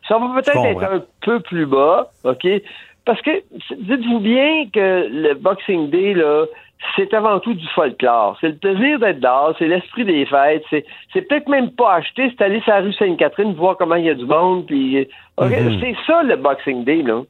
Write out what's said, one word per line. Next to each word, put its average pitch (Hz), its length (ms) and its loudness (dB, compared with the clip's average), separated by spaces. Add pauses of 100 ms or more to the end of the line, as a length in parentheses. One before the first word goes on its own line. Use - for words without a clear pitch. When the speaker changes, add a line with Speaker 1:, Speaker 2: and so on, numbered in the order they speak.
Speaker 1:
Ça 220 120 2
va 247 160 -2
peut-être 262 280 0
Speaker 2:
Je 240 60 2
Speaker 1:
être 214 120 -2
Speaker 2:
comprends. 190 160 -2
Speaker 1:
un 175 60 -4 (200)
peu 233 180 0
plus 170 260 -4
bas, 139 440 2 (140)
OK ? 127 220 -2 (600)
Parce 233 160 0
que, - 80 -2 (380)
c'est, 277 140 -12
dites-vous 233 380 -2
bien 269 520 2
que 185 380 0
le 151 240 0
Boxing 180 540 -2
Day, 185 240 0
là, 156 320 2 (500)
c'est 196 200 -2
avant 208 260 2
tout 233 140 -4
du 160 140 -10
folklore. 120 760 0
C'est 160 60 0
le 156 80 -4
plaisir 202 420 0
d'être 196 200 0
dehors, 135 400 2
c'est 170 80 0
l'esprit 180 380 -2
des 156 220 0
fêtes, 143 420 2
c'est, 147 160 -2 (300)
c'est 190 80 0
peut-être 294 260 -2
même 269 220 0
pas 220 240 2
acheter, 233 420 -2
c'est 208 80 2
aller 202 160 0
sur 214 140 2
la 196 60 4
rue 196 120 -2
Sainte-Catherine, 190 600 0
voir 180 240 0
comment 165 160 0
il 170 100 0
y 165 60 2
a 151 40 2
du 123 120 -8
monde, 175 400 2
puis, 135 420 0 (300)
ok ? - 100 2 (100)
Speaker 2:
Mhm. 113 220 0
Speaker 1:
C'est 247 160 -6 (100)
ça, 330 160 4
le 220 140 2
Boxing 135 480 -2
Day, 156 160 0
là. 117 300 -2